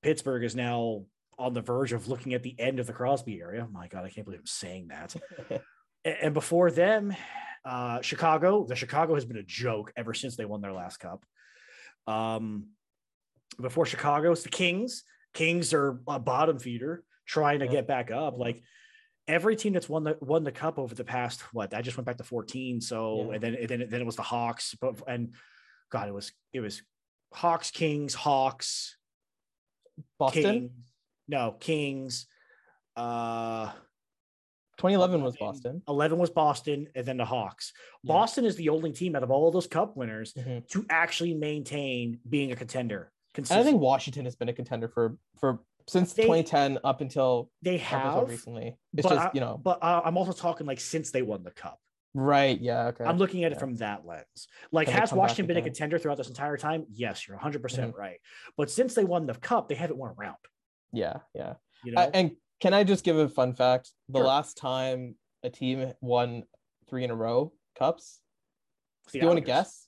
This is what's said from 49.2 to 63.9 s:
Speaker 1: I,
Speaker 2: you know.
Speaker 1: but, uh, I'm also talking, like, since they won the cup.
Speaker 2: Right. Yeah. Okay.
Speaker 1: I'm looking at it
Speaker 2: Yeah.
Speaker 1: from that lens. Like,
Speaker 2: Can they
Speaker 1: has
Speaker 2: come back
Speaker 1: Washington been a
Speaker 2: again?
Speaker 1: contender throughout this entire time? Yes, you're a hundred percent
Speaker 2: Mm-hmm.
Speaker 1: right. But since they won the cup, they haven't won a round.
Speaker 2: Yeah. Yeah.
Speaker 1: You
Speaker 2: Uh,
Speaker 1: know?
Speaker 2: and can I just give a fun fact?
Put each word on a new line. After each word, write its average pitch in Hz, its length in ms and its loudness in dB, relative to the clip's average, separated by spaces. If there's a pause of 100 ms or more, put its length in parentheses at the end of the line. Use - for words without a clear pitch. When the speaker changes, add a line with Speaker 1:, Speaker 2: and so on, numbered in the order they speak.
Speaker 1:
I, 180 60 -2
Speaker 2:
you 139 60 0
know. 117 240 -4
Speaker 1:
but, 180 180 0
uh, 170 220 4
I'm 170 140 0
also 185 160 0
talking, 170 340 -4
like, 131 140 -6
since - 280 -6
they 131 120 0
won 104 220 -4
the 87 80 -14
cup. - 280 -16 (340)
Speaker 2:
Right. 139 460 6
Yeah. 120 280 0
Okay. 120 180 -4
Speaker 1:
I'm 170 120 2
looking 185 280 2
at 156 80 2
it - 20 -6
Speaker 2:
Yeah. - 40 -10
Speaker 1:
from 131 180 -4
that 104 280 -6
lens. - 420 -16 (260)
Like, 160 140 4
Speaker 2:
Can 131 80 2
they 196 40 6
Speaker 1:
has 226 120 4
Speaker 2:
come 190 80 2
back 185 100 8
Speaker 1:
Washington 208 180 0
been 165 100 2
a - 20 4
Speaker 2:
again? - 140 -2
Speaker 1:
contender 156 260 -2
throughout 143 180 -2
this 127 100 -6
entire 139 300 -4
time? 156 340 -4
Yes, 107 360 -6
you're 98 100 -16
a - 40 -14
hundred 143 200 -4
percent 120 320 -4
Speaker 2:
Mm-hmm. 98 80 -14
Speaker 1:
right. 95 180 -12 (380)
But 147 120 0
since 247 240 2
they 208 120 4
won 175 200 2
the 120 100 -4
cup, - 340 0
they 143 60 0
haven't 143 220 -4
won 131 120 -8
a - 40 -14
round. 101 220 -10 (560)
Speaker 2:
Yeah. 110 280 -2 (140)
Yeah. - 200 -8 (320)
Speaker 1:
You 120 100 -8
Speaker 2:
Uh, 175 100 6
Speaker 1:
know? 147 80 0
Speaker 2:
and 185 180 4 (300)
can 185 120 4
I 202 120 6
just 190 180 4
give 165 140 4
a 156 100 6
fun 127 260 2
fact? 127 380 4 (160)